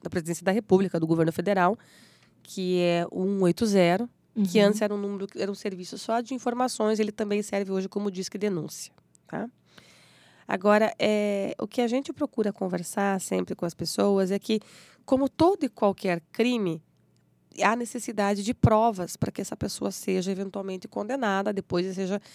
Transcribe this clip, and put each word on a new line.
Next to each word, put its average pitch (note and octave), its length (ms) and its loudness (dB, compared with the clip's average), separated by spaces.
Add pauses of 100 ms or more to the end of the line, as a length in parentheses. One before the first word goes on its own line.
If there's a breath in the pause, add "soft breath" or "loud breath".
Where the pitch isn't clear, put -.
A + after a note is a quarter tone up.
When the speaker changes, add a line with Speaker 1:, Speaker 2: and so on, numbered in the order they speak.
Speaker 1:
da - 80 -10
Presidência E3+ 360 -4
da F#3+ 80 2
República, F#3 480 2
do D#3+ 80 0
Governo E3 240 2
Federal, F#3+ 440 2 (640 soft breath)
que F3+ 380 -2
é F3 320 2
o F#3 140 -4
um G3 180 0
oito F3 240 4
zero, G3 420 4 (400)
que F#3 120 4
Speaker 2:
Uhum. G3+ 80 8
Speaker 1:
antes G#3 120 2
era G#3 140 -2
um - 20 -4
número, G3+ 380 -6
era G3+ 160 -4
um G3 40 -6
serviço F#3+ 440 -10
só A#3 220 -2
de A#3+ 140 -8
informações, A#3+ 680 0
ele G#3+ 100 0
também G#3 320 -2
serve G3 300 -4
hoje F#3+ 160 -2
como G3+ 240 -4
disque F#3 260 -8
denúncia, F#3 540 -6 (340)
tá? G#3 220 -8 (960 soft breath)
Agora, G#3 540 4
é, G#3 580 0
o - 80 -4
que A3+ 140 -4
a A#3+ 80 2
gente C4+ 240 -2
procura A3 400 -2
conversar F#3+ 680 -2
sempre F#3 360 -4
com F3 100 -4
as E3 80 -6
pessoas G3 560 2
é G3 80 0
que, G#3+ 220 -2 (440 loud breath)
como C4+ 240 2
todo F4 360 2
e B3 40 -2
qualquer F#3+ 520 0 (100)
crime, A3 500 0 (840)
há G#3 120 4
necessidade G#3 720 -2
de A#3 80 -2
provas G#3+ 640 2
pra - 160 -4
que - 80 -10
essa G3+ 160 -8
pessoa G3+ 340 -4
seja F#3 400 -4
eventualmente F#3+ 560 -8
condenada, G#3 640 -2
depois F#3 420 -2
seja, F#3 260 -4 (140 loud breath)